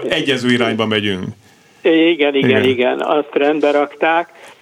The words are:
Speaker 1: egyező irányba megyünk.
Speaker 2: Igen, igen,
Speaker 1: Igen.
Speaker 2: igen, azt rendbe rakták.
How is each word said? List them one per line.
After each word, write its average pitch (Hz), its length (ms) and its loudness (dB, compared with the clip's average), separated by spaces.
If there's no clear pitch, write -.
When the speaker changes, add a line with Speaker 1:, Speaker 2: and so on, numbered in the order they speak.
Speaker 1:
egyező 131 420 0
irányba 113 340 0
megyünk. 104 380 -2
Speaker 2:
Igen, 160 520 2
igen, 135 140 2
Speaker 1:
Igen. 107 140 2
Speaker 2:
igen, 127 380 0
azt 147 320 -2
rendbe 147 380 0
rakták. 160 580 -2